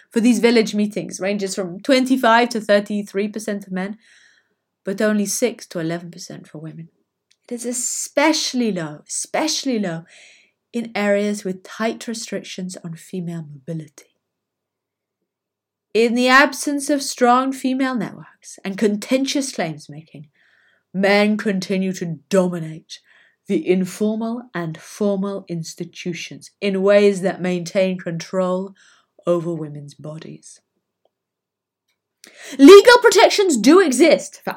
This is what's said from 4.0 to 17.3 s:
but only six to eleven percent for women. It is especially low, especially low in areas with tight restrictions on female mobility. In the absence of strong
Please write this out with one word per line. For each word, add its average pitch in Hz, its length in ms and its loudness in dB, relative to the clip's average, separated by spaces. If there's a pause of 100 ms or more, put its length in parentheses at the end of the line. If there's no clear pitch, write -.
but 202 160 -6
only 214 260 0
six - 420 -4
to 175 120 -8
eleven 170 300 -6
percent - 360 -18
for 156 120 -18
women. 160 300 -16 (600)
It 247 60 -10
is 233 120 -10
especially 254 1040 -2
low, 156 380 -8
especially 262 720 -4
low 165 240 -6 (680)
in 226 220 -8
areas 208 480 0
with 185 220 -8
tight 226 420 -6
restrictions 185 800 -10
on 165 100 -12
female 170 480 -10
mobility. 147 640 -14 (1900)
In 226 220 2
the 247 140 2
absence 285 600 2
of 277 140 0
strong 262 500 2